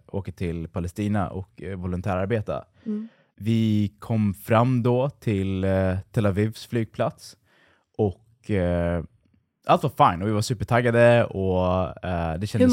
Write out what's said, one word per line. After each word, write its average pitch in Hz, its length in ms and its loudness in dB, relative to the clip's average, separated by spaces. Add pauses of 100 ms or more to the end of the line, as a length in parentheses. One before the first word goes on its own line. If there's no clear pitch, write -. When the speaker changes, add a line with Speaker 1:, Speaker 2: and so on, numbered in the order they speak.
Speaker 1:
åka 92 240 -8
till 82 360 -6
Palestina 101 640 -4
och, - 340 -12
eh, 95 140 -10
volontärarbeta. 92 880 -4 (220)
Speaker 2:
Mm. 220 220 -8 (300)
Speaker 1:
Vi 107 640 0
kom 107 340 -2
fram 120 500 2
då 123 260 0
till, 95 540 -2
eh, 95 340 0 (140)
Tel 104 140 0
Avivs 104 420 -2
flygplats. - 680 -6 (600)
Och, - 540 -4
eh, 87 520 0 (640)
allt 160 160 2
var 139 280 4
fine 85 100 -4
och 101 60 -2
vi 110 40 0
var 104 100 2
supertaggade 120 840 4
och, 92 800 0
eh, 82 340 -4
det 107 80 -4
kändes - 60 -8 (200)